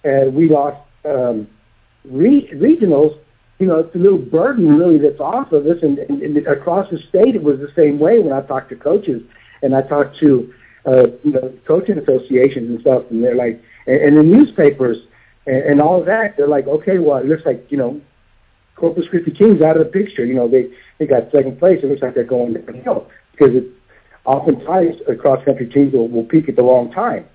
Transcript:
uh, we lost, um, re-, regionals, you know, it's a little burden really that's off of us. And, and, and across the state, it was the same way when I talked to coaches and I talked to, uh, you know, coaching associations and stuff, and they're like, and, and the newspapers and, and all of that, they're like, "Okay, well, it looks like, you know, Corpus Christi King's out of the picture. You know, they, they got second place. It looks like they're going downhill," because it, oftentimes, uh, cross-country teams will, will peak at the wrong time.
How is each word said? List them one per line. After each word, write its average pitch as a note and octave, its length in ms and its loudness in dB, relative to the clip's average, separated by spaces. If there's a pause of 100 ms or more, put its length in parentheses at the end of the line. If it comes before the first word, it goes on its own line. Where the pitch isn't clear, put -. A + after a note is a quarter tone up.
uh, C3+ 260 0
we D#3+ 180 2
lost, C#3+ 300 0 (260)
um, B2 440 -4 (560)
re-, F3 500 0
regionals, D#3+ 640 2 (400)
you F#3+ 80 0
know, E3 120 0
it's E3 160 -4
a F3+ 40 -6
little F#3+ 200 4
burden D#3+ 580 0
really E3 220 4
that's C#3 220 0
off G3 320 -4
of C#3+ 140 0
us. E3+ 160 0
And, C#3+ 160 -2
and, C#3+ 240 -8
and D3 240 -4
across E3+ 440 -4
the D#3+ 80 -8 (100)
state, A3 260 2
it F3 80 -4
was C#3+ 160 0
the C#3+ 160 -14
same D3 240 2
way F#3+ 200 2
when D#3+ 140 0
I C3+ 100 -4
talked C3+ 280 -8
to - 60 -14
coaches D3 460 -4 (400)
and C3+ 120 0
I C3+ 80 2
talked C#3+ 360 -4
to, C3+ 340 2 (340)
uh, B2+ 200 4 (160)
you D3 100 0
know, C3 200 -4 (140)
coaching F3+ 320 -2
associations B2+ 720 0
and A2+ 120 -8
stuff, C3 300 0
and A2+ 120 -4
they're B2 140 0
like, A#2 260 -4 (240)
and, C3+ 140 0
and D3+ 160 4
the D3+ 60 6
newspapers C#3+ 760 4 (500)
and, C3+ 160 -2
and D3 180 2
all E3+ 200 2
of D3+ 60 -6
that, G#3 300 -2
they're C#3+ 120 0
like, C#3 180 -2
"Okay, F#3 320 -2
well, D3 200 0
it B2+ 80 -4
looks D#3+ 200 -2
like, B2 240 -6
you C#3+ 60 -4
know, C3+ 240 -6 (760)
Corpus E3+ 340 -4
Christi E3+ 220 -4
King's G3 320 4
out D#3+ 140 4
of D#3+ 80 2
the - 80 -6
picture. F3+ 320 -4
You B2+ 100 -4
know, A#2+ 140 0
they, B2+ 220 0 (280)
they D3+ 80 -4
got A#2+ 240 -2
second C3+ 280 -2
place. F3 240 2
It C#3 40 -4
looks C3+ 160 -4
like B2 120 -8
they're A#2+ 100 -2
going A#2+ 300 -4
downhill," - 540 -10 (220)
because B2+ 240 2
it, B2+ 100 0 (600)
oftentimes, E3+ 720 -2 (120)
uh, A#2 60 -4
cross-country C3 540 -2
teams C#3+ 240 0
will, A#2 160 0
will A#2 160 -4
peak D3 240 0
at A#2+ 80 -4
the B2 60 2
wrong B2 280 2
time. G#3+ 440 -6